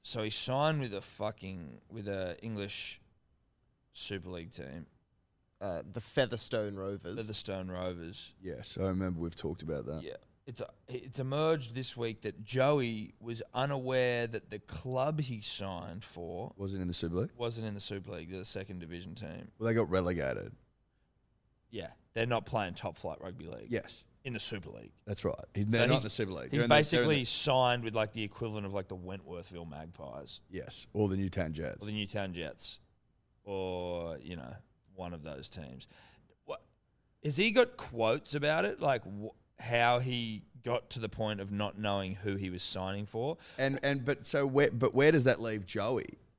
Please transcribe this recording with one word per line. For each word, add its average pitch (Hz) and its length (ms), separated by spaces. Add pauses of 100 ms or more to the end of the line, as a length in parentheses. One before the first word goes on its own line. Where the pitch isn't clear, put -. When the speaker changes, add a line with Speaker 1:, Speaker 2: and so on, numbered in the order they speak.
Speaker 1:
So 113 200
he 107 80
signed 143 500
with 113 140
a 95 80
fucking, 95 760 (100)
with 101 180
a 95 340
English 104 580 (920)
Super 90 380
League 85 220
team. 71 340 (760)
Speaker 2:
Uh, 87 220 (100)
the 120 80
Featherstone 110 760
Rovers. 98 420
Speaker 1:
Featherstone 101 500
Rovers. 90 640 (100)
Speaker 3:
Yes, - 380
I 95 40
remember 92 360
we've 85 160
talked - 260
about 76 240
that. 78 160
Speaker 1:
Yeah. 71 100 (340)
It's 117 160
a, - 60 (200)
it's 123 320
emerged 139 540
this 127 200
week 117 280
that 107 200
Joey 127 800
was 117 220 (100)
unaware 127 760
that 113 200
the 104 120
club 135 600
he 123 220
signed 92 600
for 87 540
Speaker 3:
Wasn't 98 240
in 90 80
the 87 60
Super 85 220
League? 113 200
Speaker 1:
wasn't 117 300
in 104 80
the 101 60
Super 98 320
League, 82 180
the 92 160
second 98 320
division 87 360
team. 85 440
Speaker 3:
Well, 110 100
they 113 60
got 104 160
relegated. 76 640 (1160)
Speaker 1:
Yeah, 98 180 (260)
they're 113 100
not 117 220
playing 101 280
top 87 220
flight 85 240
rugby 90 260
league. 57 220
Speaker 3:
Yes. - 360 (200)
Speaker 1:
In 127 80
the 110 80
Super 98 300
League. 55 220 (140)
Speaker 3:
That's 101 160
right. - 120 (180)
He, 104 120
they're 113 180
Speaker 1:
So 120 40
Speaker 3:
not 123 100
Speaker 1:
he's, 120 60
Speaker 3:
in 104 40
the 104 40
Super 98 220
League. 73 120
Speaker 1:
he's 64 80
Speaker 3:
They're 123 120
in 117 60
the, 151 40
they're - 40
in - 20
Speaker 1:
basically 151 400
Speaker 3:
the 123 40
Speaker 1:
signed 123 600
with, 110 100
like, 110 200
the 113 80
equivalent 107 420
of, 98 80
like, 95 160
the 95 80
Wentworthville 87 720
Magpies. 71 720 (100)
Speaker 3:
Yes, - 440
or 104 140
the 95 80
Newtown 90 360
Jets. 78 320
Speaker 1:
Or - 40
the 107 40
Newtown 101 400
Jets. - 480 (640)
Or, 90 760
you 85 140
know, 62 180 (400)
one 90 180
of 78 100
those 71 280
teams. 65 380 (580)
What, - 160 (600)
has 147 140
he 214 140
got 240 260
quotes 117 580
about 151 300
it? 202 160
Like, 135 240
wh-, - 580
how 117 380
he 117 420 (220)
got 117 260
to 117 100
the 110 80
point 107 320
of 98 120
not 101 260
knowing 98 380
who 98 200
he 98 140
was 90 120
signing 95 440
for? 127 320 (180)
Speaker 3:
And, 135 260
and, 139 220
but 143 220
so 143 200
where, 135 240
but 117 240
where 143 180
does 139 120
that 127 160
leave 110 260
Joey? 110 520 (200)